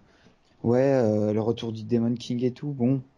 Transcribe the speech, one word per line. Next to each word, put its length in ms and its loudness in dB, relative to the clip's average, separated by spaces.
ouais, 160 2
euh, 540 2
le 80 0
retour 320 -2
du 100 -10
Demon 320 0
King 280 -6
et 80 0
tout, 200 -10
bon, 300 0